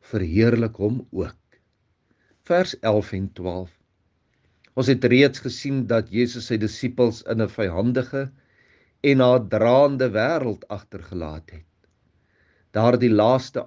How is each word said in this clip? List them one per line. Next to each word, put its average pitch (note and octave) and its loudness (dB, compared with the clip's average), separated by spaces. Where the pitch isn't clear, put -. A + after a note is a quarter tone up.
verheerlik A2+ 0
hom A2 -2
ook. - -10
Vers F3+ 0
elf G#2+ 0
en F#2+ -4
twaalf. F2+ -8
Ons C3 0
het C3+ 2
reeds C3+ 4
gesien C3+ -6
dat A2+ -2
Jesus A#2+ -4
sy A#2 -2
disippels A2+ -2
in A2+ -2
'n G2+ -2
vyhandige A#2+ -4
en C#3 4
haatdraande B2 4
wêreld A#2 -4
agtergelaat E2 -12
het. D#2+ -20
Daardie A#2 4
laaste A#2+ 0